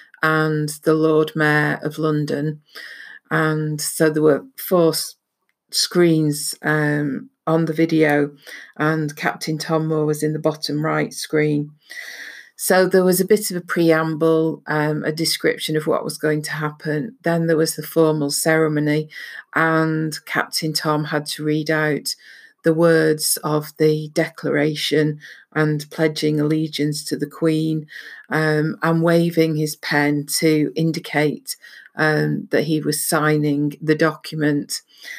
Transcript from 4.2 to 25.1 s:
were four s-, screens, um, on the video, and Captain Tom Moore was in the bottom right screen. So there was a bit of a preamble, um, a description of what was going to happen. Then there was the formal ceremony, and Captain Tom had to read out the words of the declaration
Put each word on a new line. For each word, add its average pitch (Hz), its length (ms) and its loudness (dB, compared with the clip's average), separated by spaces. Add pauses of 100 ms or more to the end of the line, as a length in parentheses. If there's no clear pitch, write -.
were 143 220 4 (120)
four 170 340 2
s-, - 260 -6 (540)
screens, 156 920 2
um, 147 680 -2 (160)
on 165 200 2
the 160 60 -4
video, 151 600 2 (420)
and 151 380 -2
Captain 160 420 -4
Tom 160 300 -2
Moore 156 180 0
was 151 200 -2
in 156 80 0
the 156 60 -4
bottom 156 460 -2
right 151 300 -2
screen. 151 560 0 (840)
So 185 320 4
there 185 160 4
was 180 160 4
a 185 60 0
bit 208 240 2
of 180 60 -6
a 175 40 -4
preamble, 160 1040 2
um, 151 380 -2
a 156 80 -2
description - 640 -2
of 151 100 -2
what - 180 0
was 151 120 -8
going 156 260 0
to - 100 -8
happen. 151 680 -6
Then 170 240 0
there 165 100 2
was 160 200 0
the 156 60 -10
formal 156 480 0
ceremony, 151 800 0 (440)
and 160 720 0
Captain - 480 -4
Tom 151 320 0
had 151 220 -4
to - 180 -10
read 151 260 -2
out 156 460 -2 (480)
the 165 100 4
words 160 680 4
of 151 320 -2
the 156 380 2
declaration 151 1080 0 (340)